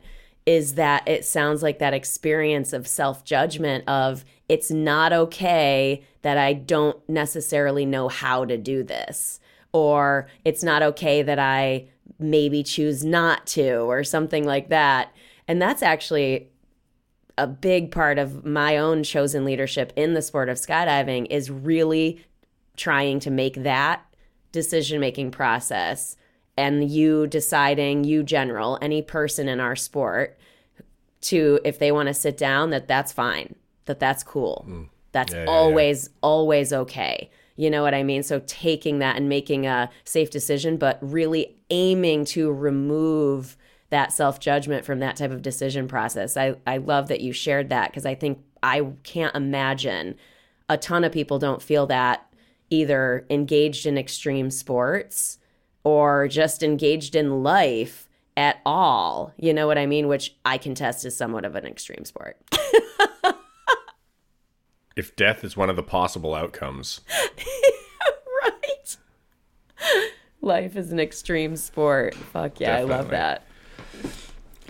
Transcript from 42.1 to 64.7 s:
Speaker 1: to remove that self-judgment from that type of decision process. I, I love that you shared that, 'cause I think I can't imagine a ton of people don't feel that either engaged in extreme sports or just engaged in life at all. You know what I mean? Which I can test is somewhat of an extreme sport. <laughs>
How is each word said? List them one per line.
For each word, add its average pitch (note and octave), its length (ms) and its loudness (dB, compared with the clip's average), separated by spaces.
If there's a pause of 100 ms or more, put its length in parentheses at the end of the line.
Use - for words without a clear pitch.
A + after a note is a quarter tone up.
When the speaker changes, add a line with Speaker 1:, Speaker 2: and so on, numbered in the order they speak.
Speaker 1:
to D#3 260 0
remove C#3+ 1040 0 (340)
that C#3+ 220 0
self-judgment C#3+ 720 0
from C3+ 160 -4
that C3+ 160 -4
type C#3+ 140 -4
of B2+ 120 -8
decision C3+ 460 -4
process. A2+ 480 -4
I, C3+ 200 0 (100)
I B2+ 100 -2
love C#3 320 0
that C#3 120 -2
you B2 120 -6
shared C#3 380 -2
that, A#2+ 220 0
'cause C#3 120 -10
I C3+ 100 -2
think C#3 240 -4 (240)
I C3+ 240 2 (160)
can't - 320 -4
imagine C3+ 800 -2 (540)
a D3+ 80 2
ton F3 280 0
of E3 80 2
people D3 260 -2
don't C3+ 240 -2
feel D3 240 2
that B2+ 400 0 (440)
either C3+ 600 2
engaged D3 560 2
in C#3+ 100 0
extreme C3+ 540 -4
sports C3 880 -4 (460)
or D3 440 4
just D#3 340 0
engaged D3+ 540 2
in C#3 260 2
life C3+ 640 0 (300)
at C#3+ 300 2
all. C#3 720 2
You D#3+ 160 2
know D3+ 120 2
what D3+ 120 4
I C#3+ 80 0
mean? D3 200 0
Which C#3 380 -2
I C3 140 0
can C3+ 160 -8
test B2+ 320 -4
is B2 100 -10
somewhat A2+ 300 -4
of F#2+ 100 -8
an - 100 -8
extreme - 380 -14
sport. - 320 -16 (160)
<laughs> - 800 2 (1600)